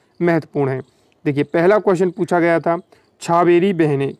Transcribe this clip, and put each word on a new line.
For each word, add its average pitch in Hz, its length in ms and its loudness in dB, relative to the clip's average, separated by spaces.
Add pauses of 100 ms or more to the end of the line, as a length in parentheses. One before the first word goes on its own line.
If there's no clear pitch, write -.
(200)
महत्वपूर्ण 156 500 -2
हैं। 131 120 -8 (420)
देखिए, 143 200 -2
पहला 170 340 2
क्वेश्चन 185 320 0
पूछा 175 300 -2
गया 165 200 2
था, 170 200 -2 (420)
छाबेरी 175 500 2
बहनें 143 480 -2